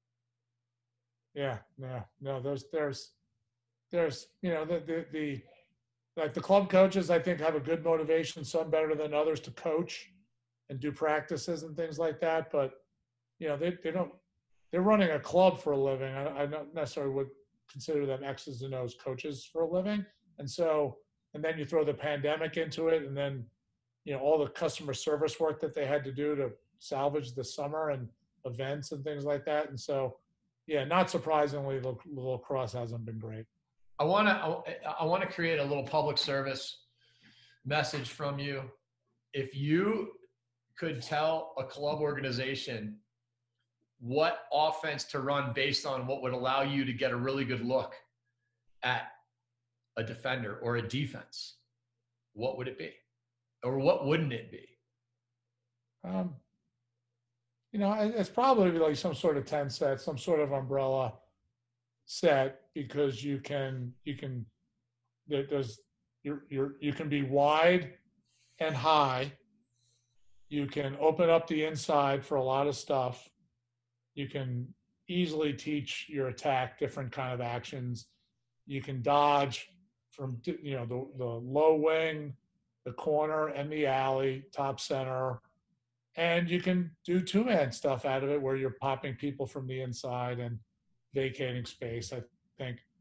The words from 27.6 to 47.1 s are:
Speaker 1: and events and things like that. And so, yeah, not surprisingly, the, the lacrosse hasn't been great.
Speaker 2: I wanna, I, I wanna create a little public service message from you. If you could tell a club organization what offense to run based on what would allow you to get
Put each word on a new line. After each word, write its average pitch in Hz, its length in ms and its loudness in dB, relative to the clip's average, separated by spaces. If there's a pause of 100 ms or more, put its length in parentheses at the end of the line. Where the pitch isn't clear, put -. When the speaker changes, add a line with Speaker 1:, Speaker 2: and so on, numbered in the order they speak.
Speaker 1:
and 127 180 -4 (360)
events 135 480 -6
and 143 100 -8
things 147 220 -6
like 143 220 0
that. 151 220 0
And 139 100 -10
so, 135 380 -2 (520)
yeah, 147 160 2
not 175 260 4
surprisingly, 143 720 0
the, 127 140 -4 (200)
the 131 60 -8
lacrosse 127 520 -4
hasn't 117 320 -6
been 113 140 -8
great. 110 260 -10 (540)
Speaker 2:
I 147 60 2
wanna, 175 600 2
I, - 340 -8
I 165 40 0
wanna 180 220 2
create 165 320 0
a 143 60 2
little 143 200 -2
public 147 340 0
service 135 640 -4 (840)
message 147 440 -2
from 143 280 -6
you. 139 240 -6 (720)
If 135 240 -4
you 185 560 2 (680)
could 151 240 -4
tell 156 560 0
a 131 60 -2
club 147 360 -4
organization 131 960 -4 (1040)
what 147 520 2
offense 151 520 0
to - 160 -6
run 135 320 0
based 139 340 0
on 131 200 -4
what 135 160 -4
would 127 100 -2
allow 127 300 0
you 139 220 0
to 131 80 -2
get 123 200 0